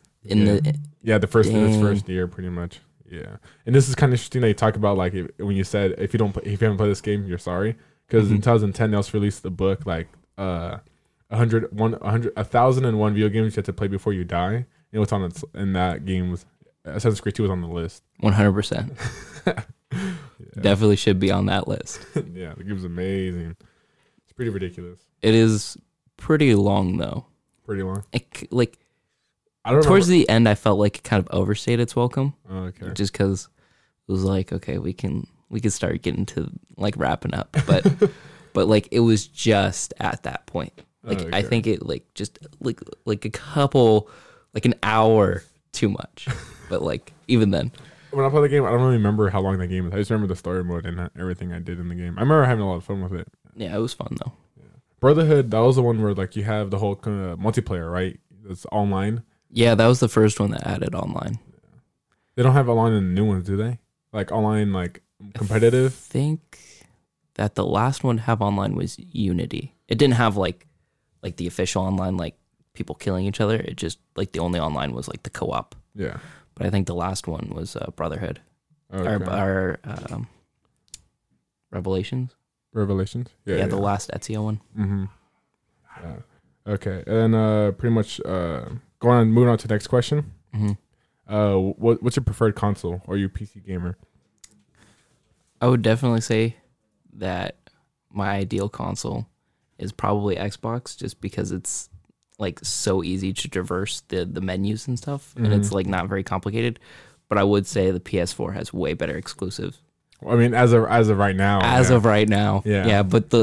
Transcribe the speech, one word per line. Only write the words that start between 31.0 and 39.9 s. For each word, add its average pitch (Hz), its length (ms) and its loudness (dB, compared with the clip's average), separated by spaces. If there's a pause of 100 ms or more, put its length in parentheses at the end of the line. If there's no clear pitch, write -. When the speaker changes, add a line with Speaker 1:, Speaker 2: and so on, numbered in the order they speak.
Speaker 1:
kind 104 160 2
of - 140 -2
overstayed 104 460 0
its 117 160 -2
welcome. 135 380 -2 (140)
Speaker 2:
Oh, 95 160 -10
okay. - 300 -12
Speaker 1:
Just 101 180 -2
'cause 98 360 -2 (580)
it 98 60 -4
was 95 120 0
like, 95 280 0
"Okay, - 260 -6
we 90 140 -6
can, - 340 -6 (220)
we - 120 -6
can 110 100 0
start 85 320 -4
getting - 240 -2
to, - 240 -6 (260)
like, 101 200 -4
wrapping - 380 -2
up." - 220 -6 (100)
But, 160 440 4 (160)
Speaker 2:
<laughs> - 260 -20
Speaker 1:
but, 98 160 2
like, 107 220 4
it 117 100 2
was 113 260 4
just 98 720 0